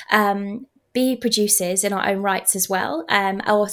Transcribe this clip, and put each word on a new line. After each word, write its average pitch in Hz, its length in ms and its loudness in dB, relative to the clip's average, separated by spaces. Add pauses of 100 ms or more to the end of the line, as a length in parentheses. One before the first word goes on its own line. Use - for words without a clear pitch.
(100)
um, 202 560 0 (280)
be 254 200 2
producers 208 680 0
in 202 80 0
our 190 160 0
own 196 100 0
rights 196 380 0
as 180 120 -4
well, 196 400 -2
um, 196 380 0
or 208 260 2